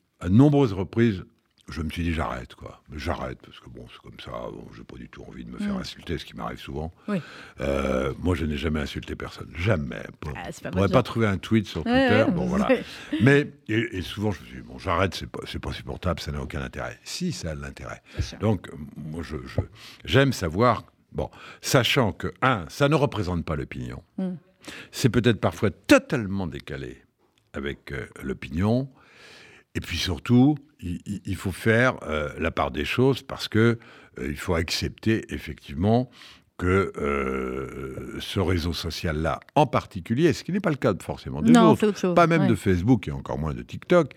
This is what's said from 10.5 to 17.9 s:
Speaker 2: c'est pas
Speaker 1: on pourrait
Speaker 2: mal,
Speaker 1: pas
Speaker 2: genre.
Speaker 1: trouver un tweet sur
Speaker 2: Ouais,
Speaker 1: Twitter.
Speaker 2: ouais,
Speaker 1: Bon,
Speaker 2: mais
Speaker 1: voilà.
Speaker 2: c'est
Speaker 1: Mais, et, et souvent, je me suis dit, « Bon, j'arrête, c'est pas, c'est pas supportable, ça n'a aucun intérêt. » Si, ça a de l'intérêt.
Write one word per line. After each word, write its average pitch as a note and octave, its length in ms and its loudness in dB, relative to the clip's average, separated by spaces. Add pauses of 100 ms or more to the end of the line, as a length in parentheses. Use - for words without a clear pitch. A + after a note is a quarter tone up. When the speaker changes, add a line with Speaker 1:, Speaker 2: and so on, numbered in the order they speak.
Speaker 2:
c'est - 120 -14
pas - 80 -8
Speaker 1:
on - 20 -10
pourrait F#2 120 2
Speaker 2:
mal, G2 60 4
Speaker 1:
pas - 80 0
Speaker 2:
genre. B2 40 6
Speaker 1:
trouver A2+ 240 0
un G2 100 2
tweet A2 300 2
sur D#2+ 180 -6
Speaker 2:
Ouais, B3+ 240 4
Speaker 1:
Twitter. A2 160 6
Speaker 2:
ouais, - 60 2
Speaker 1:
Bon, F3 140 0
Speaker 2:
mais F#3 40 0
Speaker 1:
voilà. F#3+ 200 2 (420)
Speaker 2:
c'est D#4 120 -2
Speaker 1:
Mais, C#3+ 280 6 (180)
et, G#2+ 300 -2
et - 40 -4
souvent, G#2 280 -4
je G2 100 -6
me - 60 -18
suis - 100 -16
dit, « B1+ 100 -14
Bon, B1 120 -14
j'arrête, F#2 360 0
c'est - 140 -10
pas, - 180 -12
c'est - 120 -8
pas D2 160 -6
supportable, C#2 460 -4
ça D#2 120 -6
n'a C#2+ 80 -4
aucun C#2 220 -6
intérêt. » B1+ 420 -10
Si, - 280 -6
ça - 180 -8
a D#2 40 -4
de C#2+ 60 -10
l'intérêt. C#2 400 -12 (160)